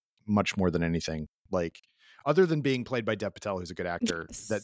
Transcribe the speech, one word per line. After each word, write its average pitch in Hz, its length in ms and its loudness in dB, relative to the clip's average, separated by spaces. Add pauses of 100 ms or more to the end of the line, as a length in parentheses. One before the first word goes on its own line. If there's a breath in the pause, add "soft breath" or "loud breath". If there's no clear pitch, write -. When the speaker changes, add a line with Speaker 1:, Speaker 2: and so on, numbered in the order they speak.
(280)
Speaker 1:
much 104 300 2
more 92 140 4
than 85 120 2
anything, 80 440 -2 (240)
like, 87 300 -2 (440 soft breath)
other 156 200 6
than 156 160 2
being 131 240 0
played 117 200 -2
by 110 100 2
Dev 98 180 -4
Patel, 98 260 -4
who's 87 120 -8
a 87 40 -10
good 87 120 -4
actor, 85 420 -4
Speaker 2:
Yes. - 200 -12
Speaker 1:
that 107 140 -2